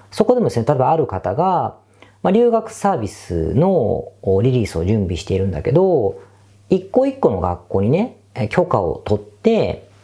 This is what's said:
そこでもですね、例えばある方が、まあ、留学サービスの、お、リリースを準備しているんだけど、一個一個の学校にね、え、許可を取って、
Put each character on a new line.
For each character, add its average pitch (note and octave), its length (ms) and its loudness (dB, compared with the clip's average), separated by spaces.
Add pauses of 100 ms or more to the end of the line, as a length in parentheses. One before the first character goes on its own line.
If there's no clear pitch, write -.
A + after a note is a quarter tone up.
(100)
そ - 140 0
こ B3 100 4
で B3 60 0
も E3 80 0
で A#2 60 -6
す - 40 -2
ね、 A2+ 80 -2
例 D3 80 2
え - 20 -4
ば B2+ 140 2
あ D#3+ 60 2
る D3+ 100 0
方 F#2 300 -6
が、 E3 400 -2 (460)
ま - 60 0
あ、 - 20 2
留 A#3 200 4
学 A3 200 -2
サ - 220 -2
ー E3 60 0
ビ G#2 100 -4
ス - 460 -4
の、 D#3+ 580 0 (100)
お、 G2 200 2
リ C3 100 2
リ A#2+ 120 2
ー - 20 -4
ス - 120 -6
を E2 60 -2
準 G#2 180 2
備 F2+ 140 -4
し - 80 -8
て G2+ 100 -4
い F#2+ 40 2
る F#2+ 80 0
ん G2 40 -2
だ D2 120 -6
け - 100 -2
ど、 D#3+ 480 2 (500)
一 F#3 180 -2
個 C4 180 2
一 C4+ 120 -4
個 D3+ 120 4
の F#2+ 100 -4
学 F2+ 260 -4
校 G2 160 -2
に G#2 80 2
ね、 G3 260 0 (180)
え、 A2+ 140 -4
許 F3 160 2
可 B2+ 160 0
を E2 240 -4
取 G#2 160 0
っ - 40 -16
て、 - 640 -2 (160)